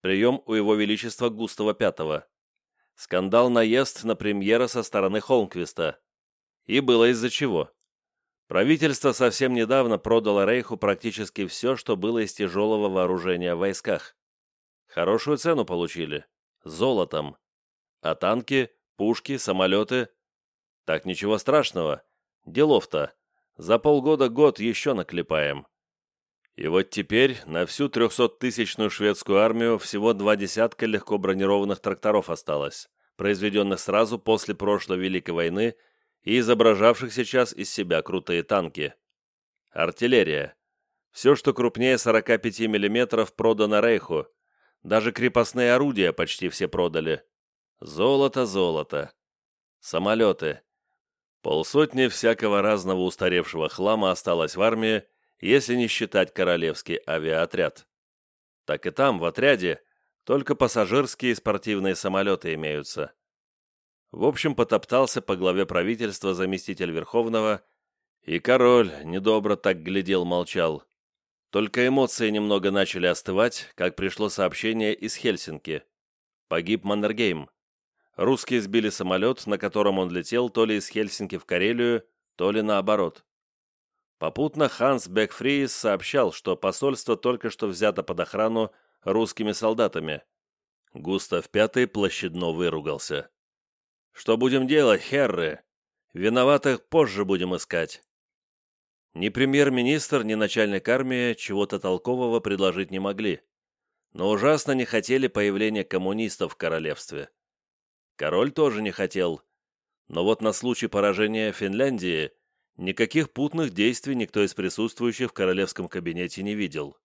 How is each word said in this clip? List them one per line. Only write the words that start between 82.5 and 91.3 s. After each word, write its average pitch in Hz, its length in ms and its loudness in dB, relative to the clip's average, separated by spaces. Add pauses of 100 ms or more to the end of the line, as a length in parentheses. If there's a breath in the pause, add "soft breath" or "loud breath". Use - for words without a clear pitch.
ли 107 120 0
наоборот. 101 640 0 (920)
Попутно 143 500 -2
Ханс 123 380 0
Бекфриис 117 680 -2
сообщал, 104 600 0
что - 240 -4
посольство 120 600 -2
только 117 340 -2
что 107 180 -6
взято 95 340 0
под 85 160 -6
охрану 110 540 -2 (300 soft breath)
русскими 107 500 0
солдатами. 95 720 -2 (720)
Густав 87 560 -4